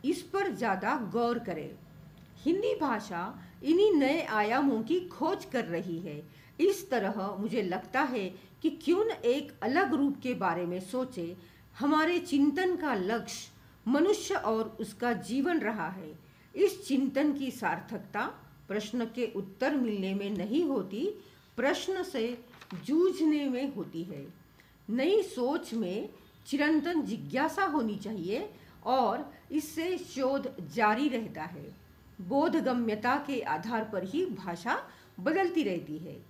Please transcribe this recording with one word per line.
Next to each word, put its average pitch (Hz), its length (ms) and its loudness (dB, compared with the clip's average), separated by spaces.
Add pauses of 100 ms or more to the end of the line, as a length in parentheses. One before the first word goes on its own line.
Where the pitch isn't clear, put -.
इस 302 180 0
पर 392 300 0
ज़्यादा 208 600 0
गौर 233 260 2
करें। 160 360 -6 (640)
हिंदी 415 440 2
भाषा 214 580 -2 (260)
इन्हीं 370 300 6
नए 277 280 4
आयामों 220 600 2
की 349 180 2
खोज 359 440 -2
कर 240 200 -2
रही 165 340 -4
है। 151 300 -10 (320)
इस 370 300 4
तरह 202 500 0
मुझे 214 220 0
लगता 190 400 0
है 226 320 -2 (280)
कि 311 80 4
क्यों 359 340 2
न 453 60 2
एक 277 420 0 (100)
अलग 277 320 2
रूप 277 280 2
के 254 120 -2
बारे 180 320 0
में 180 140 -4
सोचे। 190 560 -6 (420)
हमारे 311 400 4
चिंतन 302 580 4
का 285 180 0
लक्ष्य 202 560 -4 (380)
मनुष्य 370 460 4
और 220 460 0
उसका 240 320 -2
जीवन 277 460 0
रहा 208 300 -2
है। 170 400 -12 (280)
इस - 300 2
चिंतन 277 460 2
की 277 180 -2
सार्थकता 208 760 -4 (420)
प्रश्न 214 360 -2
के 233 320 -4
उत्तर 269 400 -2
मिलने 202 380 0
में 202 160 -4
नहीं 214 340 0
होती, 262 580 -2 (340)
प्रश्न 311 460 0
से 240 420 -4 (400)
जूझने 302 640 4
में 262 260 -2
होती 165 280 -6
है। 147 240 -10 (640)
नई 330 320 4
सोच 254 520 -2
में 220 340 -2 (380)
चिरंतन 302 560 2
जिज्ञासा 233 640 -2
होनी 240 320 0
चाहिए 220 540 -4 (340)
और 254 480 2 (200)
इससे 320 460 -2
शोध 254 720 -4
जारी 220 380 2
रहता 220 340 -4
है। 151 340 -12 (440)
बोधगम्यता 247 960 2
के 285 240 -2
आधार 214 440 -2
पर 196 200 -4
ही 294 220 0
भाषा 220 600 -4 (320)
बदलती 330 420 2
रहती 156 360 -2
है। 147 320 -12